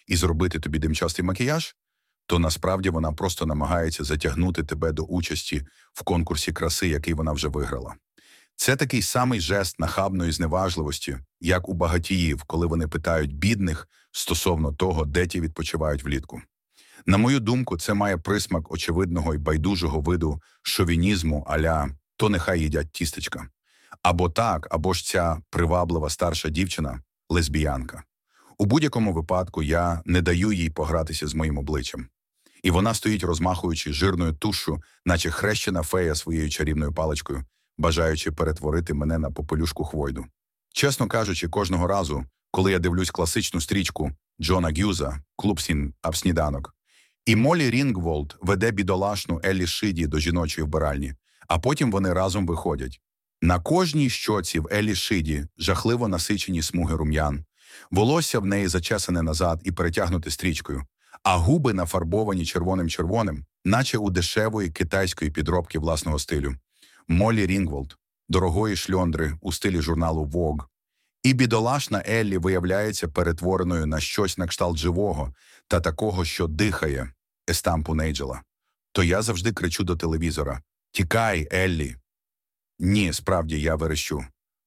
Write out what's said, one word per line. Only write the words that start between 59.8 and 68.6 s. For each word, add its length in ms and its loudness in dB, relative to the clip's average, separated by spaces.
стрічкою, 540 -4
а 140 6
губи 360 4
нафарбовані 720 0
червоним-червоним, 1000 0
наче 340 2
у 120 0
дешевої 600 0
китайської 600 -2
підробки 480 -2
власного 400 0
стилю. 360 -2
Молі 380 4
Рінгволд, 500 -2
дорогої 480 2